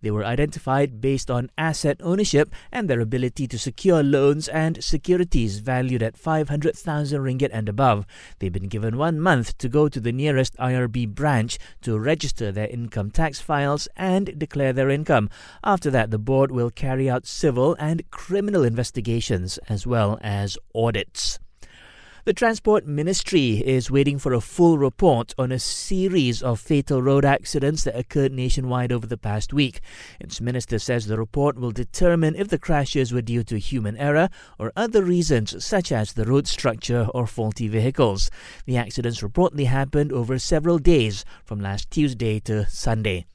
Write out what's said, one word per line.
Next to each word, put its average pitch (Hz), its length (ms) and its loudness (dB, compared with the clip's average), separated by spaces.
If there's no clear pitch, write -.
They 107 100 -4
were 104 140 0
identified 131 760 0
based 131 300 -2
on 123 280 -2
asset 156 440 0
ownership 175 480 2
and 214 160 -4
their 120 120 2
ability 123 480 -2
to 117 100 -8
secure 160 440 2
loans 143 460 2
and 160 340 -2
securities 151 760 2
valued 127 440 -2
at 110 140 -4
five 156 320 0
hundred 147 260 0
thousand 147 460 -4
ringgit 131 320 0
and 110 160 -4
above. 107 380 2
They've 95 140 -4
been 95 160 -6
given 110 280 -4
one 156 240 0
month 151 380 2
to 127 100 -4
go 151 220 4
to 131 100 -6
the 117 120 -2
nearest 131 460 0
I 127 160 0
R 127 140 0
B 120 160 -2
branch 120 540 0
to 110 160 -2
register 127 520 -2
their 107 180 -4
income 117 420 -6
tax 156 300 0
files 143 540 0
and 190 440 -2
declare 143 340 -2
their 131 180 2
income. 139 380 2
After 185 260 2
that, 113 200 2
the 110 80 -2
board 135 340 2
will 120 180 0
carry 135 400 -2
out 127 160 -2
civil 139 520 2
and 160 320 -2
criminal 196 520 0
investigations 113 960 -2
as 104 180 -4
well 110 360 0
as 101 340 -4
audits. 113 640 -2
The 226 80 2
Transport 214 540 2
Ministry 147 800 2
is 127 260 4
waiting 139 280 4
for 135 140 0
a 117 80 2
full 170 380 4
report 135 600 2
on 127 140 -2
a 127 80 -2
series 180 800 0
of 120 160 0
fatal 143 420 0
road 139 240 4
accidents 143 600 0
that - 120 -2
occurred 135 360 0
nationwide 127 580 0
over 117 160 -2
the 113 100 -6
past 107 360 -4
week. 139 280 2
Its - 220 -12
minister 120 400 -4
says 120 260 -2
the 107 120 -2
report 139 380 0
will 123 140 -4
determine 160 640 2
if 202 140 -4
the 160 100 0
crashes 139 540 0
were 120 100 -2
due 117 220 -2
to 107 160 -4
human 110 360 -4
error 147 320 2
or - 160 -6
other 220 300 2
reasons 151 600 0
such 190 280 0
as 110 200 -2
the - 120 -2
road 135 240 2
structure 120 680 0
or 120 140 -2
faulty 110 400 -4
vehicles. 110 600 2
The 123 100 0
accidents 117 440 -4
reportedly 147 460 0
happened 135 460 0
over 127 260 -2
several 160 400 2
days, 123 460 4
from 104 160 -8
last 98 320 -4
Tuesday 117 480 0
to 107 280 -2
Sunday. 107 680 -2